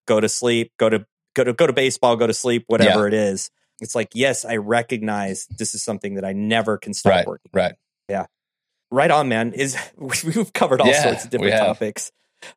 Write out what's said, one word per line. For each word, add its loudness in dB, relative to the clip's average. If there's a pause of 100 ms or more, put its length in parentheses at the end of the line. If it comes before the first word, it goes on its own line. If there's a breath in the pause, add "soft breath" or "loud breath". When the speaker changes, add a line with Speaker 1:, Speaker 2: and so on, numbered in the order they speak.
Speaker 1:
go 4
to 2
sleep, 0
go 4
to, 0 (300)
go 2
to, 0
go 4
to 0
baseball, 2
go 2
to 0
sleep, -2
whatever 4
Speaker 2:
Yeah. 2
Speaker 1:
it 0
is. -2 (320)
It's -12
like, -2
yes, -2
I -4
recognize -4 (100)
this -8
is -10
something -8
that -6
I -4
never 0
can -12
stop 2
Speaker 2:
Right, 2
Speaker 1:
working. -14
Speaker 2:
right. 0 (340)
Speaker 1:
Yeah. -4 (640)
Right 4
on, 4
man. 0
Is -4 (120)
<laughs> -20
we've -4
covered 2
all 6
Speaker 2:
Yeah, 4
Speaker 1:
sorts -2
of -12
Speaker 2:
we -2
Speaker 1:
different 2
Speaker 2:
have. 2
Speaker 1:
topics. -6 (460 loud breath)